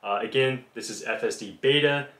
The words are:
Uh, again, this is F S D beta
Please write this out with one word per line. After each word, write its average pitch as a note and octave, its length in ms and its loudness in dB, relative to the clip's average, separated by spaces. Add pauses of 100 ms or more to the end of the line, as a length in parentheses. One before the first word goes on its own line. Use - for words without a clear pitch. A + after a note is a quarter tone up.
Uh, G2+ 180 0
again, C3 520 0
this A2+ 160 -10
is G#2 140 -10
F A2 200 -4
S - 140 0
D G2+ 240 -12
beta C#3+ 480 2 (100)